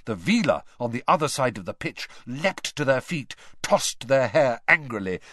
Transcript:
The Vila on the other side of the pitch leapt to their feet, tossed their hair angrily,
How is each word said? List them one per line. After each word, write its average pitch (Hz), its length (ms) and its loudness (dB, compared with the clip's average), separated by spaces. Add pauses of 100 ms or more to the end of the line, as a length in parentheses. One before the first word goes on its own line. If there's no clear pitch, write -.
The 117 100 -4
Vila 135 480 2 (160)
on 120 140 -2
the 120 160 -4
other 156 200 4
side 127 280 0
of 190 80 -10
the 175 80 -8
pitch - 340 -10 (200)
leapt 156 500 -4
to 147 80 -2
their 131 160 2
feet, - 340 -8 (280)
tossed - 440 0
their 131 220 4
hair 127 400 2
angrily, 113 500 0 (140)